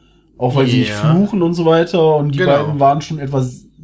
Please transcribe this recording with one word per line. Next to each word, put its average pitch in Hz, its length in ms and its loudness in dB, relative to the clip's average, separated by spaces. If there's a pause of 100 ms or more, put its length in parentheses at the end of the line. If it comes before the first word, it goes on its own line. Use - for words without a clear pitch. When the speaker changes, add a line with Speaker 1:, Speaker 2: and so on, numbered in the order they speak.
(360)
Speaker 1:
Auch 123 180 -2
weil 135 120 2
sie 127 140 2
nicht 107 100 -2
Speaker 2:
Ja. 156 240 0
Speaker 1:
fluchen 202 260 0
und 170 140 0
so 170 100 -2
weiter. 165 520 2
Und 147 180 -2
die 139 60 -4
Speaker 2:
Genau. 143 240 2
Speaker 1:
beiden 151 160 -4
waren 139 200 2
schon 156 200 -10
etwas 135 440 -6 (200)